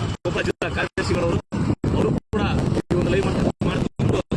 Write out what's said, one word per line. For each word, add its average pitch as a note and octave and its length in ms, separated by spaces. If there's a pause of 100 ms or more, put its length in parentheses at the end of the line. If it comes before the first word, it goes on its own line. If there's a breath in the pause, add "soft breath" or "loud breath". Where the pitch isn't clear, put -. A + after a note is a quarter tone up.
(280)
ಒಬ್ಬ - 180
ಜಿಲ್ಲಾ F3+ 300
ಕಾರ್ಯದರ್ಶಿಗಳವರು, F#3 640 (560)
ಅವರು - 140 (240)
ಕೂಡ - 100 (480)
ಈ - 80
ಒಂದು - 140
ಲೈವ್ G4 160
ಮಾಡ್ತಾ-, - 240 (160)
ಮಾಡ್ಕೊಂಡು - 500 (180)